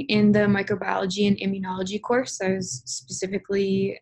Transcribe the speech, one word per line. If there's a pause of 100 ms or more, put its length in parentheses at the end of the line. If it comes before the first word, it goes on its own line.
in
the
microbiology
and
immunology
course.
I
was
specifically,